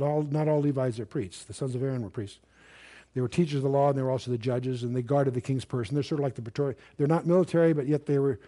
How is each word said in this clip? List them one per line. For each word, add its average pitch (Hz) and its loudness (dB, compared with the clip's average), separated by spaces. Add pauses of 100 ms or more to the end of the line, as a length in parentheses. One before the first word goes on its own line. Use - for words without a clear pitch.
All, 147 0
not 151 -2
all 151 4
Levites 131 0
are 104 -8
priests. 104 -8
The - -16
sons 131 -6
of 123 -4
Aaron 131 -2
were 98 -8
priests. - -10 (760)
They 127 0
were 123 0
teachers 156 2
of 139 0
the 139 0
law, 139 4
and 135 2
they 131 0
were 131 0
also 127 -2
the 123 0
judges, 123 -2
and 120 -4
they 127 -2
guarded 135 2
the 123 -4
king's 131 -2
person. 120 -4
They're 147 0
sort 143 -4
of 143 0
like 135 -4
the 127 -10
Praetorian. 135 -4 (220)
They're 143 2
not 156 2
military, 165 4
but 147 -2
yet 147 0
they 143 2
were 139 2